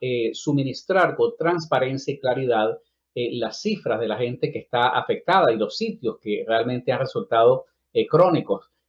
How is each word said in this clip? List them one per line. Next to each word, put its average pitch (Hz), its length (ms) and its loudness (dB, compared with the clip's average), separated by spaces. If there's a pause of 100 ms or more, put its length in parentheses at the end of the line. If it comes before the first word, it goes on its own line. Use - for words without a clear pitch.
eh, 123 320 -2
suministrar 143 840 0
con 117 220 2
transparencia 139 760 -2
y - 40 -12
claridad, 120 600 0 (360)
eh, 120 180 -4
las 117 280 -8
cifras 127 400 -2
de 113 80 -2
la 107 80 -2
gente 123 360 -4
que 151 60 -8
está 123 300 0
afectada 147 640 2
y 110 40 0
los 104 200 -2
sitios 214 440 -6
que 104 260 -4
realmente 120 460 0
han 123 80 -2
resultado, 120 640 2 (260)
eh, 110 140 2
crónicos. 156 640 2 (180)